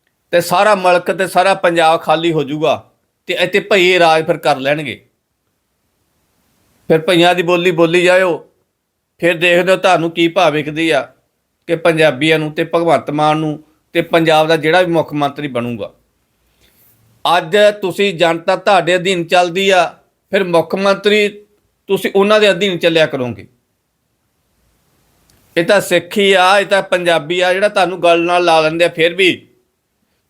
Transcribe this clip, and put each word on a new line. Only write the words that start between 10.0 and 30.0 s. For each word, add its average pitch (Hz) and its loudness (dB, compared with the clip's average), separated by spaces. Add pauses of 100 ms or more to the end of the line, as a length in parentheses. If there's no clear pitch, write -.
ਕੀ 165 0
ਭਾਅ 165 0
ਵਿਕਦੀ 151 -4
ਆ 139 0 (680)
ਕਿ 165 -2
ਪੰਜਾਬੀਆਂ 156 0
ਨੂੰ 151 -6
ਤੇ 165 -4
ਭਗਵੰਤ 160 -2
ਮਾਨ 151 0
ਨੂੰ 156 -6 (320)
ਤੇ 170 0
ਪੰਜਾਬ 160 2
ਦਾ 165 2
ਜਿਹੜਾ 160 2
ਵੀ 170 -2
ਮੁੱਖ 156 -2
ਮੰਤਰੀ 147 -6
ਬਣੂਗਾ। 120 -8 (1300)
ਅੱਜ 170 0 (260)
ਤੁਸੀਂ 202 -2
ਜਨਤਾ 165 -2
ਤੁਹਾਡੇ 180 0
ਅਧੀਨ 180 -2
ਚੱਲਦੀ 180 0
ਆ, 180 4 (480)
ਫਿਰ 190 -2
ਮੁੱਖ 170 0
ਮੰਤਰੀ 202 0 (600)
ਤੁਸੀਂ 190 -2
ਉਹਨਾਂ 208 2
ਦੇ 208 4
ਅਧੀਨ 180 -2
ਚੱਲਿਆ 160 2
ਕਰੋਗੇ। 123 -8 (2000)
ਇਹ 170 0
ਤਾਂ 196 2
ਸਿੱਖ 175 -4
ਹੀ 196 2
ਆ, 185 4
ਇਹ 196 -2
ਤਾਂ 196 0
ਪੰਜਾਬੀ 175 -2
ਆ 180 0
ਜਿਹੜਾ 196 0
ਤੁਹਾਨੂੰ 185 -2
ਗੱਲ 170 2
ਨਾਲ 175 0
ਲਾ 160 2
ਲੈਂਦੇ 160 0
ਆ। 175 0
ਫਿਰ 170 -2
ਵੀ 175 0 (840)